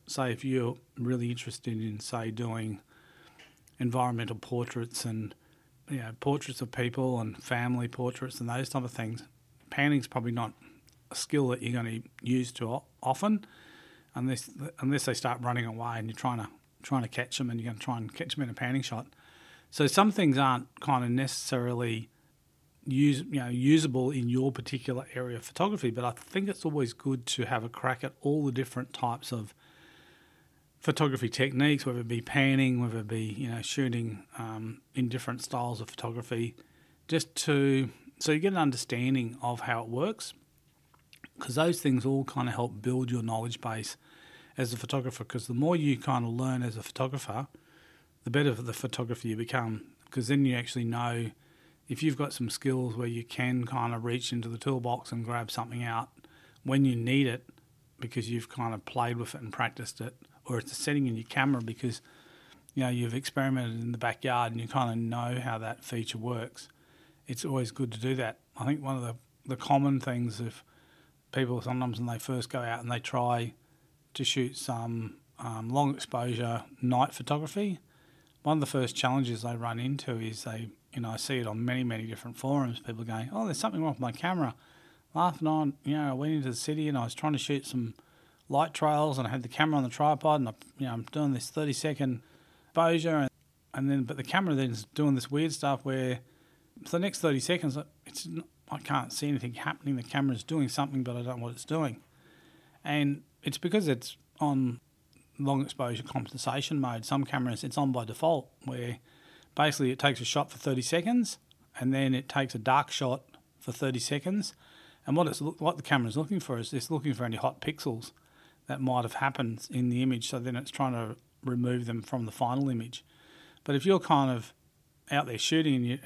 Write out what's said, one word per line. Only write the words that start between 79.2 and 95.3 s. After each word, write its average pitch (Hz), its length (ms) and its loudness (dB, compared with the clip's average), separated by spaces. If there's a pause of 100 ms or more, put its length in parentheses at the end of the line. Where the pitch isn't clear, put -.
they 120 120 -4
run 117 240 -4
into 127 400 -2
is 110 240 -6
they, 113 280 -8 (220)
you 131 80 -6
know, 113 100 -4
I 110 60 -6
see 131 220 -2
it 120 80 -2
on 110 180 -4
many, 127 200 0
many 113 220 -2
different 113 300 -10
forums, 131 440 0
people 113 240 -8
going, 113 280 -4
"Oh, 220 120 -2
there's 180 140 -2
something 185 220 -2
wrong 156 120 2
with 131 80 -6
my 123 120 -2
camera. 165 420 0 (600)
Last 170 260 2
night, 156 320 2 (120)
you 143 120 2
know, 147 140 2
I - 40 0
went 147 200 0
into 135 160 0
the 113 60 -2
city 151 320 -2
and 143 100 2
I 117 60 0
was 117 100 -4
trying 156 200 0
to 135 40 0
shoot 139 280 0
some 117 280 -2 (540)
light 147 260 2
trails 151 420 4
and 127 120 0
I - 20 0
had 127 140 -2
the 117 40 -8
camera 156 280 4
on 135 80 4
the 123 40 0
tripod 151 520 4
and 123 80 2
I, 113 60 -6 (240)
you 135 80 -2
know, 123 60 -2
I'm 113 200 -4
doing 151 200 2
this 120 180 -2
thirty-second 143 720 -2 (440)
exposure 165 500 4
and, 139 140 4 (420)
and 135 180 0
then, 139 120 4
but 123 140 -2
the 131 80 -4
camera 185 300 2
then's 120 300 0 (100)
doing 147 200 6
this 127 160 0